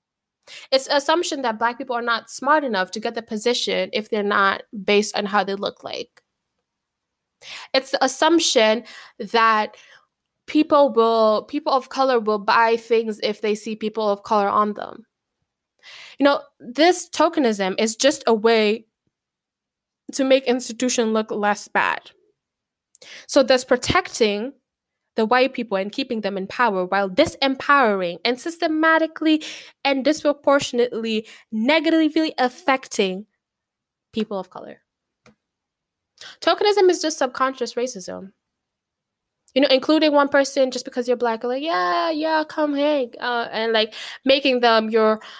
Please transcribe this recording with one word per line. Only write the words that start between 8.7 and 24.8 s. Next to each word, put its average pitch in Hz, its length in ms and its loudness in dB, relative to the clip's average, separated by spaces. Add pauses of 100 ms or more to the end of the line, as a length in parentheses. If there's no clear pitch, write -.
that 220 580 0 (680)
people 294 480 4
will, 226 480 2
people 285 320 -4
of 262 160 -2
color 262 280 0
will 214 200 -2
buy 226 400 2
things 226 440 -2
if 208 200 -4
they 214 120 -2
see 214 220 -4
people 214 320 -4
of 202 140 -2
color 202 260 0
on 208 240 0
them. - 320 -14 (1120)
You 277 60 0
know, 285 160 2 (200)
this 311 500 2
tokenism 233 680 0
is 220 180 2
just - 300 2
a 233 60 4
way 220 540 2 (1300)
to 277 120 2
make 262 200 2
institution 240 680 -2
look 220 180 -2
less 208 380 -2
bad. - 440 -2 (1120)
So - 160 4
thus 254 220 2
protecting 247 880 0 (640)